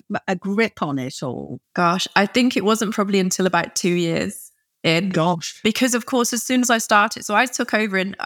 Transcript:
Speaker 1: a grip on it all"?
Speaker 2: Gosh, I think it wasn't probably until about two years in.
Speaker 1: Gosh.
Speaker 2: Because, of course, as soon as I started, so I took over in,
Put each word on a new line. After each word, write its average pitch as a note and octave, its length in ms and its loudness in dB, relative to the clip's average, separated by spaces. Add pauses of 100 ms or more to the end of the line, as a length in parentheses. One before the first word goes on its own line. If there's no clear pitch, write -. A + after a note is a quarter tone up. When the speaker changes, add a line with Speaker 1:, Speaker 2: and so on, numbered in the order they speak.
(280)
Speaker 1:
a G3 80 0
grip G3+ 480 -2
on C#3 160 -2
it C3 240 -8
all"? B2 360 -8 (160)
Speaker 2:
Gosh, F3+ 400 2
I G3+ 120 4
think B3 280 2
it - 80 -2
wasn't A3 300 2
probably G3+ 260 0
until F#3 280 2
about E3+ 280 -2
two F3 180 0
years E3+ 580 -2 (320)
in. E3+ 260 2
Speaker 1:
Gosh. E3+ 540 0
Speaker 2:
Because, A#3 320 2
of A3+ 100 -2
course, A#3+ 260 0
as A#3+ 120 -4
soon B3+ 180 2
as A#3+ 80 0
I A#3 80 4
started, G#3+ 480 2
so G#3+ 80 -4
I A#3 140 4
took B3 260 -4
over G#3+ 240 2
in, F#3+ 180 -2 (100)